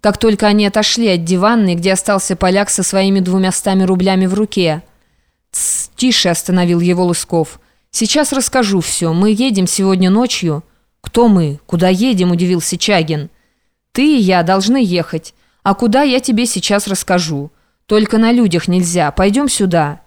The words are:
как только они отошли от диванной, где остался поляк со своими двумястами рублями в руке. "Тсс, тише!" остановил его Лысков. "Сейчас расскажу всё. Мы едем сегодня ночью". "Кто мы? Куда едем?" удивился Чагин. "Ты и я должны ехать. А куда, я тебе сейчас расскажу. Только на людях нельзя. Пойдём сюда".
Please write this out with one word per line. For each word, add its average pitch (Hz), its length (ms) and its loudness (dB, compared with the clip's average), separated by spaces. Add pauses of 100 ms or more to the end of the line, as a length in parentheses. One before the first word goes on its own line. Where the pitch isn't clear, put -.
как 208 160 0
только 214 300 0
они 208 180 2
отошли 214 420 0
от 175 160 0
диванной, 190 520 2
где 185 180 0
остался 190 420 -2
поляк 196 320 0
со - 140 -4
своими 196 380 2
двумястами 185 640 0
рублями 190 420 2
в 180 80 -2
руке. 180 480 -2 (720)
"Тсс, - 400 -6
тише!" 247 320 0
остановил 175 520 0
его 175 260 0
Лысков. 170 540 -4 (300)
"Сейчас 277 440 -2
расскажу 220 460 0
всё. 165 340 -4
Мы 196 160 2
едем 208 360 0
сегодня 185 440 0
ночью". 185 520 -2 (380)
"Кто 233 280 2
мы? 160 360 2
Куда 180 240 0
едем?" 185 420 0
удивился 175 460 -2
Чагин. 160 540 -2 (600)
"Ты 294 240 2
и 240 40 2
я 185 220 2
должны 196 420 2
ехать. 175 480 -4 (300)
А 196 120 0
куда, 240 280 2
я 262 180 2
тебе 240 240 0
сейчас 202 440 -2
расскажу. 160 640 -4 (360)
Только 214 320 2
на 226 140 2
людях 196 360 0
нельзя. 175 440 0
Пойдём 208 360 0
сюда". 170 580 -2